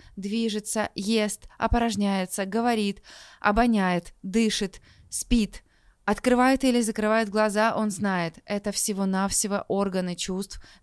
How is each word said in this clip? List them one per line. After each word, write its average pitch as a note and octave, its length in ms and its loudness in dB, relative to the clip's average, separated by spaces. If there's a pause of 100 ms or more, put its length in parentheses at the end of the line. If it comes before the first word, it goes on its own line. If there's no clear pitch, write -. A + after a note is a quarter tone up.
(160)
движется, G#3+ 800 -2
ест, G#3 540 -2 (100)
опорожняется, G3+ 880 0
говорит, G#3+ 580 0 (380)
обоняет, G3+ 720 2 (100)
дышит, G3+ 600 -2 (260)
спит, - 540 0 (420)
открывает B3 600 2
или A#3+ 180 4
закрывает G#3+ 480 0
глаза, G#3+ 440 2
он G#3+ 160 0
знает, F#3 440 -2 (100)
это G3+ 260 -6
всего-навсего G3 960 -2
органы F#3+ 460 -2
чувств F#3+ 460 -8 (220)